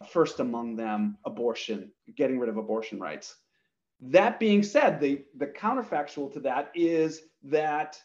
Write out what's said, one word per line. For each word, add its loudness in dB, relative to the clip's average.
first 2
among -4
them, -2
abortion, -4
getting 2
rid -2
of -4
abortion -4
rights. -10
That 4
being 6
said, 2
the, -2
the -4
counterfactual -4
to -12
that -2
is 2
that -2